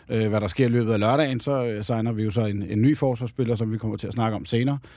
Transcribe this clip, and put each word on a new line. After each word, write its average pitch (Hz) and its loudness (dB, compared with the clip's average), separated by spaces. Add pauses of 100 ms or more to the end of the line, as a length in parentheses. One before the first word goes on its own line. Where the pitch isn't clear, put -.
øh, 110 0
hvad 104 2
der 104 -2
sker 127 2
i - 4
løbet 117 2
af 104 2
lørdagen, 131 2
så, 135 -2
øh, 107 -4
signer 117 -2
vi 107 -2
jo 107 0
så 110 0
en, 101 -2
en 104 0
ny 139 6
forsvarsspiller, 123 -2
som 110 -2
vi 110 -4
kommer 107 -4
til - -8
at 90 -6
snakke 113 0
om - -8
senere. 131 0 (180)